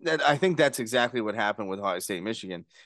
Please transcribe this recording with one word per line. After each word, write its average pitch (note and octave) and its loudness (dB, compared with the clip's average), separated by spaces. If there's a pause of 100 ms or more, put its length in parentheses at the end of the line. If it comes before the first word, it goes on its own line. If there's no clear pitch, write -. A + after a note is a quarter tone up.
that, D#3+ 0
I C#3+ 6
think F#3 2
that's C#3+ 4
exactly A#2+ 0
what G#2+ -2
happened G#2 -2
with F#2+ -6
Ohio F#2+ -2
State, F#2 -6
Michigan. F#2 -8 (220)